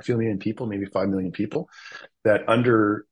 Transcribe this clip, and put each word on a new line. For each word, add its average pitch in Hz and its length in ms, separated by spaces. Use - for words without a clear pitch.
few 120 140
million 113 220
people, 110 280
maybe 98 200
five 98 220
million 92 240
people, - 360
that 104 260
under, 113 640